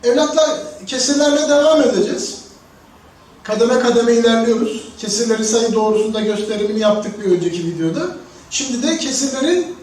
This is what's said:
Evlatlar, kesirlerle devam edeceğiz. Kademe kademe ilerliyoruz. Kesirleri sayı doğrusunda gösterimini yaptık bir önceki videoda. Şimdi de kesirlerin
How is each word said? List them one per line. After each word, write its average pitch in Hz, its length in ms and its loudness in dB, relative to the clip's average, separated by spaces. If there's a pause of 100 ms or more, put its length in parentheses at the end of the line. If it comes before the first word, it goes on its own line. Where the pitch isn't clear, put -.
Evlatlar, 247 560 2 (280)
kesirlerle 285 640 0
devam 294 320 4
edeceğiz. 214 560 -2 (1040)
Kademe 233 360 2
kademe 240 340 4
ilerliyoruz. 226 840 2
Kesirleri 220 480 -2
sayı 226 280 0
doğrusunda 214 480 0
gösterimini 208 580 -2
yaptık 208 400 0
bir 196 120 0
önceki 170 340 -2
videoda. 165 360 -2 (480)
Şimdi 269 380 -4
de 320 100 0
kesirlerin 277 840 -2